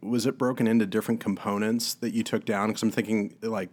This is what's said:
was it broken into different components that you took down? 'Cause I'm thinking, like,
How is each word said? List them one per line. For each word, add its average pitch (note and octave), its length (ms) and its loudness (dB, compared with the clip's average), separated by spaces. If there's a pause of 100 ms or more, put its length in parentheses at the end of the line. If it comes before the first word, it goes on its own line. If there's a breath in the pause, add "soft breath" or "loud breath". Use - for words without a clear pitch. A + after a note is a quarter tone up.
was A2+ 240 0
it C3+ 120 0
broken B2 300 2
into A2 180 6
different A2 360 0
components G#2+ 720 -2
that A2 180 -4
you A2+ 100 0
took A2 220 -2
down? G#2+ 260 0
'Cause G#2 120 -4
I'm A2 80 4
thinking, G#2 500 0
like, G#2+ 320 -4